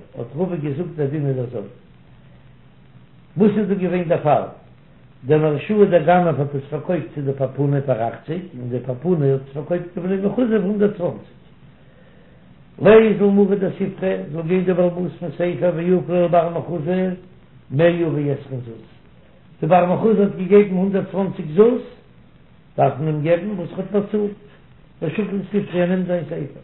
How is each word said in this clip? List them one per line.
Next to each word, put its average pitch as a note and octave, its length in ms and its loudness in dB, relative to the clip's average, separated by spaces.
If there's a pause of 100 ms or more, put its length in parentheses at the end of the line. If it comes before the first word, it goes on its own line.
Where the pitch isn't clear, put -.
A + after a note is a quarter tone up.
(180)
האט B2 180 -10
רב F3 280 -4
געזוכט, D3+ 320 -6
דער D3 120 -2
דין C#3+ 200 -4
איז C3 100 -2
אזוי. A#2 320 -8 (1700)
מוז G3+ 200 4
איך G#3 100 0
דיר F#3+ 100 0
געווינען, F3+ 300 -2
דער D#3+ 160 0
פאל. C3 200 2 (840)
דער D3+ 140 4
מרשע, D#3 460 2
דער F3+ 180 4
גנב E3+ 360 4
האט C#3 160 -4
עס C3+ 140 -8
פארקויפט D3+ 460 -4
צו D3 60 -6
דער C3+ 260 -2
פפונא C#3 380 0
פאר A#2 220 0
אכציג, D#3 340 -8 (180)
און B2 100 -10
דער B2 260 -6
פפונא D3+ 300 0
האט C3+ 220 2
עס - 60 -18
פארקויפט E3+ 320 -6 (100)
צו F3+ 60 -8
דער F#3+ 260 -2
מחוזא A3 300 0
פאר F#3 100 -2
הונדערט G#3 300 0
צוואנציג. B2+ 420 -8 (1400)
ליה G#3+ 360 8
זאל G3+ 100 4
מורה G3+ 280 4
דער F#3 240 -2
ספר, F#3+ 380 -4 (140)
זאל D#3+ 160 -6
גיין F#3 180 2
דער F3+ 100 2
בעל־הבית F3 440 0
פון F3 120 -8
ספר, F3 440 -2
ויאמר F3 500 2
לבר E3+ 240 2 (100)
מחוזא, F3 500 -2 (640)
מאיו E3+ 400 2
ביסקין C#3 540 -4
זוז. A2+ 340 -18 (640)
דער F3 240 4
בר F3 100 2
מחוזא G#3 260 2
האט G3 160 0
געגעבן F#3 380 4
הונדערט F#3+ 360 -2
צוואנציג F3+ 340 -4 (100)
זוז, A#3 260 6 (960)
דארף C#3 220 2
מען D#3 80 -4
אים D3+ 140 -2
געבן, F3 280 0
וואס F3+ 280 -8
האט F#3+ 140 -8
דער G3+ 200 0
צו. G#3 160 0 (720)
דער E3 80 -4
שוק G#3 220 -2
און G3 180 -4
ספר, G3 280 -2
ער F3 80 2
נעמט F3+ 200 0
זיין F3 200 -4
ספר. D3 380 -10